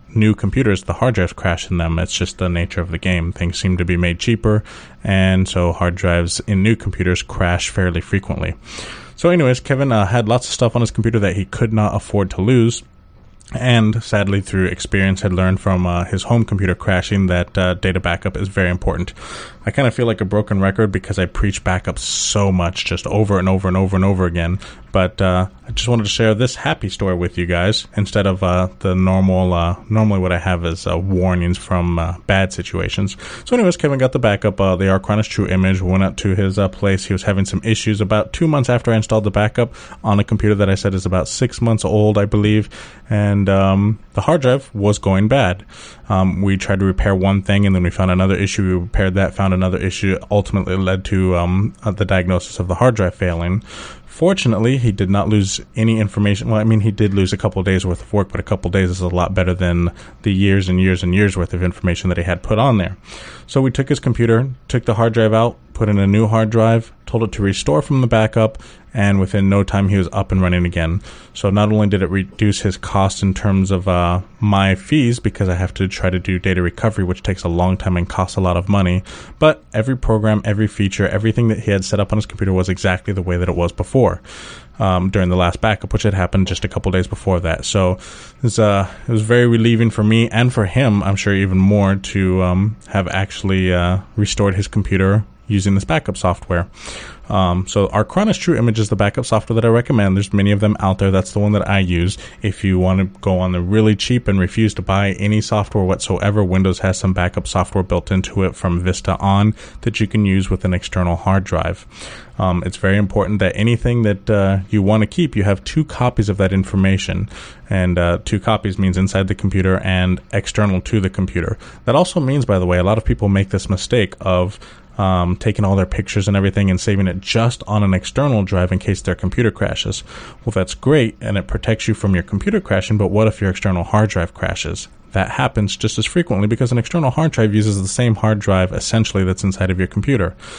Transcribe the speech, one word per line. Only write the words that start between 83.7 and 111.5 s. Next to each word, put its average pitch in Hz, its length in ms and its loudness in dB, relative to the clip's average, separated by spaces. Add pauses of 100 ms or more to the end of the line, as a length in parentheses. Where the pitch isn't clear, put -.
before, 110 500 0 (560)
um, 92 320 2
during 95 180 2
the 90 80 2
last 87 240 0
backup, 107 320 0
which - 120 -2
had 101 100 2
happened 95 320 2
just - 180 -6
a 92 40 -4
couple - 240 -2
days 92 160 0
before 90 320 -2
that. 82 240 -4
So 92 280 2 (460)
it - 60 -6
was, 113 160 0
uh, 101 260 2 (220)
it 120 40 -2
was 107 100 2
very 120 260 4
relieving 113 420 4
for 107 140 0
me 113 240 4
and 117 240 2
for 107 140 0
him, 107 360 2
I'm 98 140 0
sure 98 180 0
even 95 240 2
more, 98 380 4
to, 92 480 0
um, 95 320 0 (140)
have 95 180 -2
actually, 95 640 -2
uh, 90 240 0 (160)
restored 101 400 0
his 98 140 -2
computer 98 560 0 (220)
using 98 280 0
this 98 100 0
backup 151 320 -4
software. 87 500 -2 (640)
Um, 95 380 0
so 98 220 0
Acronis 190 500 0
True 160 180 0
Image 113 220 2
is 107 100 0
the 107 80 0
backup 101 300 0
software 110 280 0
that 113 100 2
I 117 40 4
recommend. 113 480 2
There's 101 160 -2
many 101 200 2
of 101 80 0
them 107 200 2
out 95 180 0
there. 98 120 2
That's 95 220 0
the 110 60 -2
one 104 140 2
that 101 160 0
I 98 120 2
use. 90 360 0 (240)
If - 240 -4
you 95 140 2
want 92 220 2
to 95 200 -4
go 92 200 0
on 92 120 0
the 90 80 -2
really 107 340 4
cheap 123 320 -2
and 98 140 2
refuse 104 340 0
to 98 80 -6
buy 98 300 0
any 104 300 0
software 104 420 -2
whatsoever, 101 580 0
Windows 92 360 2
has 95 200 0
some 95 140 0
backup 90 340 -2
software - 380 -2
built - 260 -4
into 95 320 0
it 87 140 -2
from 87 240 -2
Vista 92 380 -2
on 101 360 2 (280)
that 113 180 -4
you 107 60 0
can 107 180 0
use 95 240 0
with 95 160 -2
an 92 80 0
external 87 440 -2
hard 95 280 0
drive. 87 420 -4 (520)